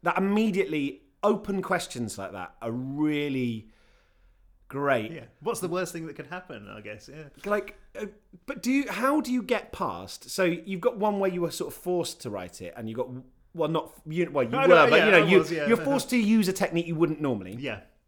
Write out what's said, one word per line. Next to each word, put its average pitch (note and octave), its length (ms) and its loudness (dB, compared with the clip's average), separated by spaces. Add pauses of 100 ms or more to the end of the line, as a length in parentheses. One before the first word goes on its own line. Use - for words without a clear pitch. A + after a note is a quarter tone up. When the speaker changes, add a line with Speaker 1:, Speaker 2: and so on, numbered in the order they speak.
Speaker 1:
that F3 160 0
immediately F#3+ 840 0 (220)
open G3+ 400 0
questions A#2+ 560 -4
like F#2+ 140 -8
that F#2 280 -10
are A2+ 100 -6
really C3+ 1000 -2 (960)
great. C3+ 440 0
Speaker 2:
Yeah. D#3 120 -14 (180)
What's A3+ 180 -4
the F#3 80 -4
worst F3 260 -4
thing E3 140 -8
that D3 80 -12
could C#3 120 -14
happen, D#3 420 -14
I G#2 120 -14
guess, G#2 300 -14
yeah. D3+ 140 -16 (200)
Speaker 1:
Like, G3+ 320 -2 (220)
uh, G#3+ 60 -6 (400)
but C#4 180 -10
do B3 80 2
you, C4+ 200 2
how C4 300 2
do A3+ 100 -4
you B3+ 120 0
get G#3 280 -2
past, F#2 580 -8
so - 140 0
you've F3+ 380 0
got A#3 160 0
one G#3 220 2
where F#3+ 120 2
you F3+ 100 -2
were E3+ 100 0
sort D#3+ 220 -6
of - 60 -16
forced F3+ 420 -2
to A#2+ 80 -8
write F#2 320 -10
it, - 140 -10
and A2+ 140 -8
you A2+ 60 -8
got, B2 140 -4 (440)
well, D#3+ 160 -2
not, D#3+ 240 -4 (140)
you, E3 240 0
well, C#3 140 2
you A2+ 60 -4
Speaker 2:
No, B3+ 100 2
Speaker 1:
were, C4+ 60 6
Speaker 2:
no, D#3 220 8
Speaker 1:
but, - 100 8
Speaker 2:
yeah, - 60 6
Speaker 1:
you G#3+ 60 6
know, F3 120 8
Speaker 2:
I E3 40 2
Speaker 1:
you, F3+ 120 8
Speaker 2:
was, D#3 120 0
yeah. D3+ 160 -2
Speaker 1:
you're A3+ 100 4
forced C#4 340 0
to B3 60 2
use G#3+ 300 4
a F#3 60 0
technique E3+ 340 -2
you E3+ 80 -4
wouldn't D3+ 260 2
normally. G#2 380 -4
Speaker 2:
Yeah. A#2+ 220 -8 (260)